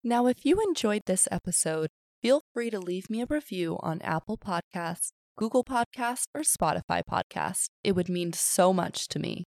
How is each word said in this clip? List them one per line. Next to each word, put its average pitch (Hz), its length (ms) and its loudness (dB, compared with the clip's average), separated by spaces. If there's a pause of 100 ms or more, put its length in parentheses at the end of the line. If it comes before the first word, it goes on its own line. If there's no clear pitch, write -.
Now, 240 220 2
if 247 180 2
you 349 160 6
enjoyed 233 460 2
this - 260 2
episode, 160 560 -2 (340)
feel 269 200 4 (120)
free 233 180 -2
to 208 80 -4
leave 180 300 -6
me 220 120 -2
a 247 60 -4
review 185 520 -2
on 165 220 -4
Apple - 360 -4
Podcasts, 170 760 -6 (240)
Google 226 260 2
Podcasts, 247 640 -2 (100)
or 294 60 -4
Spotify - 680 0
Podcasts. - 580 -4 (180)
It 202 80 2
would 180 160 0
mean 175 240 -2
so 185 400 4
much - 340 -2
to - 120 -4
me. - 260 -4 (100)